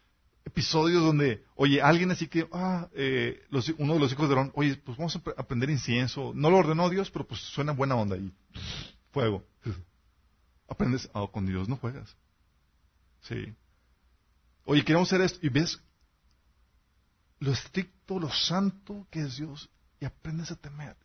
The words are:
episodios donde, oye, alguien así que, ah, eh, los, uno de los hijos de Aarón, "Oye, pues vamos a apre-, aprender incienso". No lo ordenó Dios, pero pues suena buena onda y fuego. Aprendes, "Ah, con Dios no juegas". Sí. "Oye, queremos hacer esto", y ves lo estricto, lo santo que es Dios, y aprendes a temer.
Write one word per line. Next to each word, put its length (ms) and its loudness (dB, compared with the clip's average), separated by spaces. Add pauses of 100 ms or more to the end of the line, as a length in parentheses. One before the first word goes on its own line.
(460)
episodios 560 2
donde, 420 4 (120)
oye, 260 4
alguien 300 6
así 160 -4
que, 240 -2
ah, 420 -2
eh, 560 0
los, 280 0
uno 160 0
de 60 4
los 120 4
hijos 160 0
de 80 4
Aarón, 200 2
"Oye, 200 2
pues 220 -12
vamos 180 -4
a 40 -8
apre-, 180 -8
aprender 320 -2
incienso". 640 -2
No 140 4
lo 80 10
ordenó 320 4
Dios, 200 -2
pero 160 -8
pues 160 -12
suena 300 -4
buena 240 0
onda 220 0
y 140 -8 (800)
fuego. 340 -2 (1200)
Aprendes, 460 -2
"Ah, 180 -4
con 140 -4
Dios 240 -2
no 80 -2
juegas". 380 -10 (1080)
Sí. 340 -10 (1080)
"Oye, 180 4
queremos 240 4
hacer 140 2
esto", 200 0
y 80 0
ves 320 0 (1600)
lo 120 -2
estricto, 680 -6
lo 100 -4
santo 840 -4
que 100 -6
es 160 -6
Dios, 320 -12 (300)
y 60 -6
aprendes 460 -8
a 40 -10
temer. 500 -16